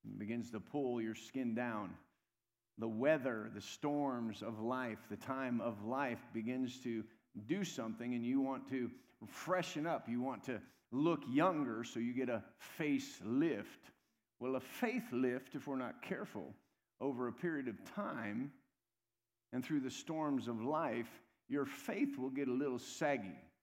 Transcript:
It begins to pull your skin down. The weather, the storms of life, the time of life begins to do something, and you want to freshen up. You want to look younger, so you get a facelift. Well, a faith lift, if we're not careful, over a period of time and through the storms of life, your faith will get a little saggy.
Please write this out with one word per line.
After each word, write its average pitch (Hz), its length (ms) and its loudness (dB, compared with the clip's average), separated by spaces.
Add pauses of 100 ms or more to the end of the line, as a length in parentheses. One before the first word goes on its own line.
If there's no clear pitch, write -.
It 101 120 -8
begins 104 340 -2
to 107 80 -4
pull 123 420 0
your 110 140 0
skin 123 380 -2
down. 110 420 0 (840)
The 113 80 0
weather, 117 680 4
the 104 80 -8
storms 127 800 0
of 107 180 -4
life, 120 400 0 (100)
the 104 80 -4
time 131 440 0
of 104 240 -2
life 123 480 0
begins 120 460 -2
to 113 240 -2 (420)
do 185 180 0
something, 120 500 -2
and 120 120 0
you 135 160 4
want 135 280 0
to 127 200 0 (380)
freshen 170 580 0
up. 147 240 0
You 120 120 2
want 123 240 -2
to 120 140 -2 (320)
look 147 380 4
younger, 139 540 4
so 117 160 -4
you 120 140 0
get 123 160 2
a 110 140 2 (360)
facelift. 139 1120 2 (480)
Well, 127 160 0
a 127 40 2
faith 220 520 -2
lift, 127 440 2
if 139 120 -6
we're 139 100 0
not 127 240 -4
careful, 110 520 -6 (460)
over 127 280 2
a 117 60 0
period 147 340 0
of 107 160 -6 (120)
time 131 560 -2 (1040)
and 127 100 0
through 147 180 2
the 127 100 -2
storms 147 560 0
of 113 140 0
life, 131 600 0 (260)
your 139 180 2
faith - 520 0
will 131 140 -2
get 135 160 2
a 127 60 2
little 131 260 2
saggy. 123 600 0 (240)